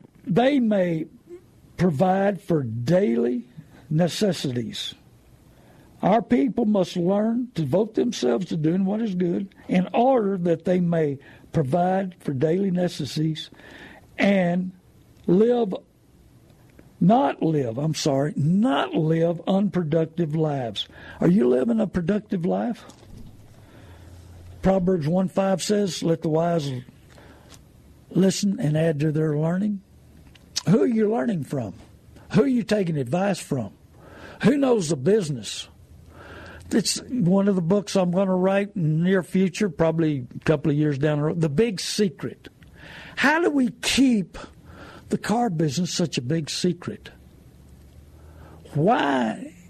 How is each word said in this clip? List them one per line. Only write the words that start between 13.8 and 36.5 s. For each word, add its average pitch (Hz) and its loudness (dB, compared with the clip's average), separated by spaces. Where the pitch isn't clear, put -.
and 185 2
live, 220 2
not 240 4
live, 139 0
I'm 147 -2
sorry, 139 0
not 226 0
live 165 0
unproductive 170 0
lives. 139 -4
Are 165 4
you 214 4
living 240 2
a 220 0
productive 185 -2
life? 196 -4
Proverbs 185 2
one 180 2
five 190 0
says, 208 -2
"Let 165 0
the 170 -2
wise 160 0
listen 190 2
and 151 0
add 160 0
to 156 0
their 156 0
learning." 185 -2
Who 220 6
are - 4
you 220 2
learning 226 -2
from? 120 -6
Who - 4
are - 0
you 247 2
taking 185 0
advice 165 -2
from? 120 -6
Who 247 6
knows 240 2
the 160 0
business? 147 -2